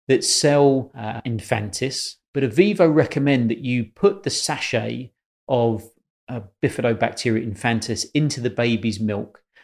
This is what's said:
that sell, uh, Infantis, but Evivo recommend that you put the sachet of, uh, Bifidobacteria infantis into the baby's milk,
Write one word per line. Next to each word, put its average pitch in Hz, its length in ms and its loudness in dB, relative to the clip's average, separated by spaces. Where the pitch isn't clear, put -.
that - 160 4
sell, 143 720 4
uh, 113 300 -8
Infantis, 113 920 -4
but 139 100 -2
Evivo 175 500 4
recommend 139 560 2
that 113 100 -2
you 123 240 -2
put 196 400 0
the 139 60 -2
sachet 120 800 -4
of, 117 400 0
uh, 123 100 -8
Bifidobacteria 113 840 0
infantis 113 680 -2
into 147 260 0
the 120 100 0
baby's 113 520 0
milk, 107 420 -4